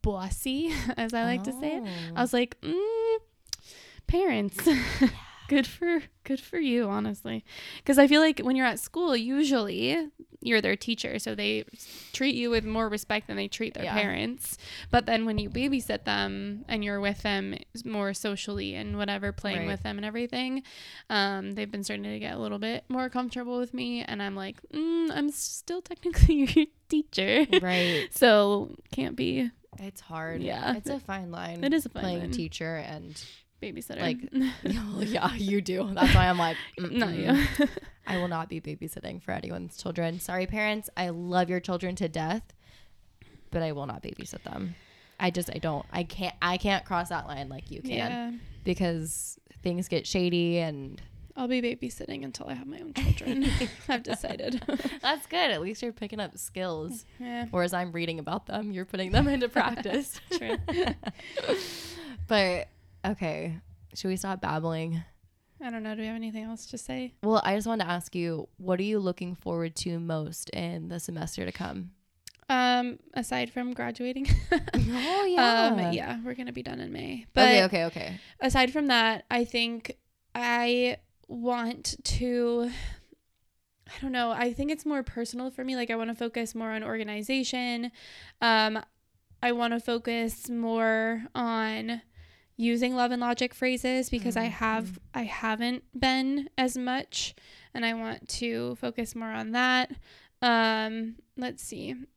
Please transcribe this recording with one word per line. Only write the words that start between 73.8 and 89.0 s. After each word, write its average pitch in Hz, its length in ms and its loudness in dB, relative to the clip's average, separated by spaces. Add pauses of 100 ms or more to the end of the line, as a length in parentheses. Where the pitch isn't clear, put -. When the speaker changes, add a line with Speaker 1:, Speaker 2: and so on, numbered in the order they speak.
Speaker 1:
<laughs> 349 60 6 (320)
Speaker 2:
Oh, 320 360 0
yeah. 240 400 6 (220)
Speaker 1:
Um, 170 60 0
yeah, 240 300 -4
we're 247 120 -6
gonna 247 180 -8
be 247 100 -8
done 247 160 -8
in - 140 -8
May. - 200 -8
Speaker 2:
Okay, 233 200 -12
Speaker 1:
But 254 220 10 (100)
Speaker 2:
okay, 185 200 2
okay. 175 340 -6 (200)
Speaker 1:
aside 254 320 4
from 294 160 2
that, 226 420 4
I 240 160 4
think 233 520 -4 (360)
I 240 640 2 (300)
want 240 760 -2
to, 240 640 2 (1160)
I - 40 -20 (100)
don't 262 120 -4
know, 240 180 2
I 240 220 0
think 285 180 -2
it's 311 140 -4
more 285 180 0
personal 240 480 -6
for 254 140 -8
me. 262 100 -2
Like, 240 160 -2
I 226 40 0
wanna 226 200 -2
focus 233 400 -4
more 220 160 -4
on 220 120 -4
organization. 240 1080 -2 (500)
Um, 220 380 4 (640)